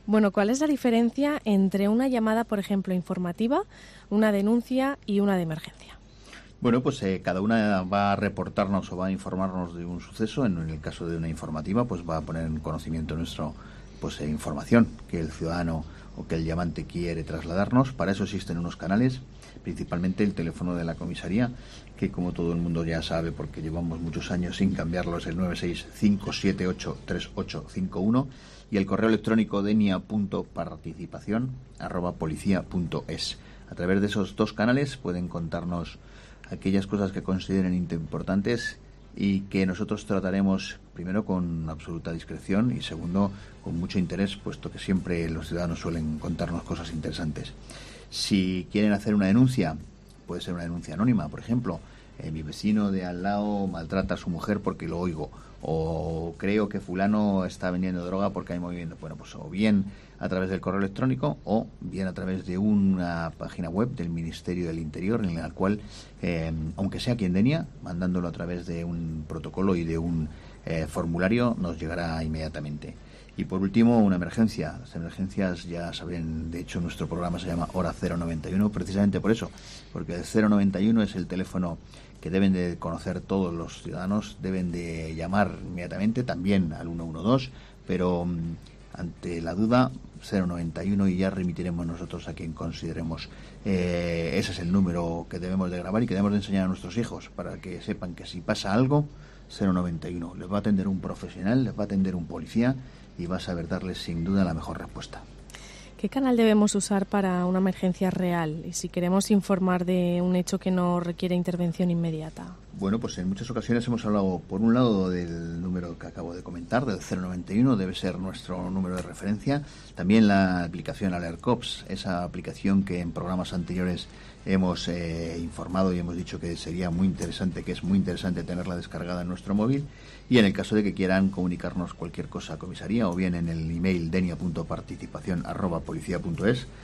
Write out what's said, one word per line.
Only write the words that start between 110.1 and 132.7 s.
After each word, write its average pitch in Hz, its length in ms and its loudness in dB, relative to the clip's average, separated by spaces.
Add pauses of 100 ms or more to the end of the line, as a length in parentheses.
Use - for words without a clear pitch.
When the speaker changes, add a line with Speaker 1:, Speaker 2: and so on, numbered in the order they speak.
Speaker 1:
un 180 120 4
hecho 180 220 2
que 185 140 0
no 180 280 4
requiere 175 360 0
intervención 175 560 2
inmediata? 165 640 -2 (240)
Speaker 2:
Bueno, 104 200 2
pues - 200 -4
en 92 100 0
muchas 117 220 -4
ocasiones 117 340 2
hemos 117 180 0
hablado, 98 460 2
por 98 120 0
un 113 120 6
lado, 107 380 6
del 85 500 -4
número 90 380 -4
que 87 80 -12
acabo 85 260 -8
de 90 80 -12
comentar, 87 460 -2
del 95 140 -2
cero 92 200 -4
noventa 90 320 -6
y 107 60 4
uno, 127 180 6
debe 92 160 0
ser 90 240 -2
nuestro 92 540 -6
número 92 240 0
de 90 80 -4
referencia. 101 580 -2 (320)
También 104 340 8
la 92 360 6
aplicación 87 500 -2
Alert 85 260 -4
Cops, - 480 -2
esa 92 360 -2
aplicación 90 600 0
que 87 160 -2
en 85 120 -4
programas 90 420 -4
anteriores 90 540 -2 (360)
hemos, 92 440 2
eh, 85 520 -4
informado 87 540 0
y 87 60 0
hemos 87 180 -4
dicho 90 220 -6
que 85 160 -4
sería 87 340 -4
muy 90 160 2
interesante, 85 560 -2
que 87 120 -4
es - 100 -8
muy 95 160 4
interesante 87 440 -2
tenerla 90 320 -4
descargada 87 460 -6
en 87 60 -4
nuestro 90 260 -4
móvil. 131 320 2 (440)
Y 123 80 8
en 107 80 10
el 95 80 4
caso 98 220 0
de 107 80 6
que 92 100 0
quieran 95 340 4
comunicarnos 90 640 -2
cualquier 82 360 -8
cosa 85 240 -8
a 78 40 -8
comisaría, 92 520 0